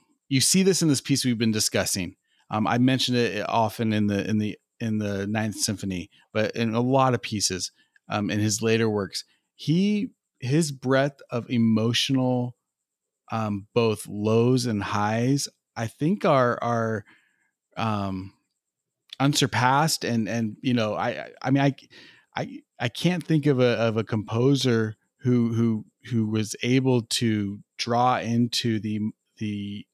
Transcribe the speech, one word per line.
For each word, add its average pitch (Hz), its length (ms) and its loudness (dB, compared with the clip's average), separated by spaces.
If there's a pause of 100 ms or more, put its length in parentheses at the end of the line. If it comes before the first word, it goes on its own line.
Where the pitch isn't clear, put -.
(300)
you 135 100 2
see 190 240 2
this 185 180 2
in 170 60 2
this 139 140 2
piece 135 240 0
we've 123 120 0
been 110 140 2
discussing. 101 640 -2 (340)
Um, 107 160 -2
I 98 120 0
mentioned 123 400 2
it 101 320 0
often 110 420 0
in 104 160 2
the, 101 180 0
in 107 120 0
the, 107 200 -4 (220)
in 110 200 -2
the 101 280 -4
Ninth 107 280 -2
Symphony, 98 540 -6 (220)
but 107 240 -2
in 113 180 -2
a 113 60 0
lot 131 340 2
of 113 80 -2
pieces, - 520 -4 (340)
um, 107 220 -2
in 104 100 -2
his 107 220 0
later 113 280 2
works, 101 360 -6 (280)
he, 196 580 0 (280)
his 147 320 0
breadth 135 580 0
of 117 200 -6
emotional, 123 1080 0 (760)
um, 107 440 -4
both 113 320 0
lows 117 580 2
and 107 160 -2
highs, 110 640 -2 (280)
I 113 100 -4
think 175 400 -2
are, 131 380 4
are, 113 420 -2 (720)
um, 98 560 -4 (840)
unsurpassed. 139 840 2
And, 113 240 -2
and, 107 340 -4
you 127 120 0
know, 110 220 -2
I, 98 140 -4
I, 69 220 -8 (120)
I 131 80 0
mean, 139 120 4
I, 139 120 2 (600)
I, - 260 -8 (180)
I 123 100 -2
can't 175 340 0
think 156 220 2
of 139 140 4
a, 123 180 4
of 110 200 2
a 110 60 0
composer 117 920 2 (220)
who, 120 360 2
who, 113 320 0 (200)
who 113 220 0
was 107 360 -2
able 127 400 2
to 104 560 -2 (180)
draw 120 400 0
into 117 640 0
the, 107 220 -4 (360)
the 104 560 -8